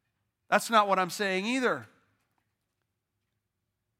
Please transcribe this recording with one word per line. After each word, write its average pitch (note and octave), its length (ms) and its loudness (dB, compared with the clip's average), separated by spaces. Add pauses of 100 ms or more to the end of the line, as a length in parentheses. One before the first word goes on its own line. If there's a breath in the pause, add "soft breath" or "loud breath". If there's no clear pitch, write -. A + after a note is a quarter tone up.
(500)
That's - 180 0
not G#3+ 200 4
what F#3+ 100 2
I'm F#3 100 0
saying F#3+ 380 -4
either. A3 400 -2 (2250)